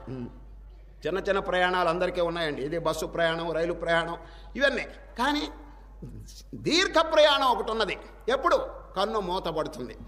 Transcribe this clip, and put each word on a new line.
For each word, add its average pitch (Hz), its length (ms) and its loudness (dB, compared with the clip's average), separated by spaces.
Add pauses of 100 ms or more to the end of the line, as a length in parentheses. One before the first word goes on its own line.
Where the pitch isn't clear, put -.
మ్, 123 180 -8 (800)
చిన్న 175 120 -2
చిన్న 196 200 2
ప్రయాణాలు 180 500 4
అందరికీ 175 320 2
ఉన్నాయండి, 165 420 0
ఇది 151 160 -4
బస్సు 160 280 0
ప్రయాణం, 165 460 0
రైలు 170 200 0
ప్రయాణం 165 460 0 (380)
ఇవన్నీ. 190 300 2 (320)
కానీ 294 300 0 (1040)
దీర్ఘ 320 580 2
ప్రయాణం 294 340 6
ఒకటి 220 240 2
ఉన్నది. 220 280 -2 (300)
ఎప్పుడు? 277 380 2 (300)
కన్ను 214 240 0
మూతపడుతుంది. 156 760 -4 (120)